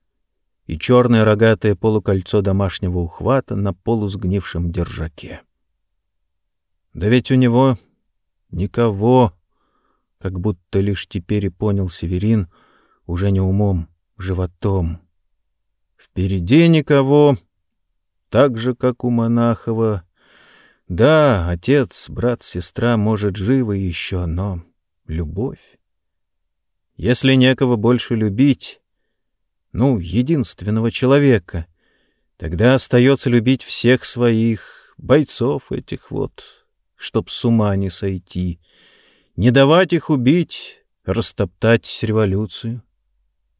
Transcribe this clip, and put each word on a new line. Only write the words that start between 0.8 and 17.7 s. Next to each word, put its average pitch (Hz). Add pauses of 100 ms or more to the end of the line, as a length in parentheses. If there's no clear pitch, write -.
рогатое 107
полукольцо 104
домашнего 95
ухвата 101
на 98
полусгнившем 98
держаке. - (1500)
Да 90
ведь 120
у 135
него 127 (760)
никого 110 (880)
как 92
будто 98
лишь 98
теперь 101
и 92
понял 98
Северин, 92 (580)
уже 90
не 95
умом, 95 (300)
животом. 92 (960)
Впереди 95
никого, 147 (920)